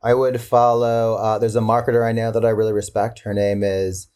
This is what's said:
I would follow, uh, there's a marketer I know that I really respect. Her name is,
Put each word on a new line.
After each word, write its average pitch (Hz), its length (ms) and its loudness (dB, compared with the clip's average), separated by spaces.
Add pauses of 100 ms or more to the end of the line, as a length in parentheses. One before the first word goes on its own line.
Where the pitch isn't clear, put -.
I 120 100 2
would 127 280 2
follow, 117 720 2
uh, 107 240 -2
there's 113 160 -2
a 120 60 2
marketer 117 460 0
I 113 40 0
know 113 200 -2
that 117 140 0
I 117 40 2
really 110 240 0
respect. 107 480 -4
Her 104 120 -8
name 101 300 0
is, 95 520 -4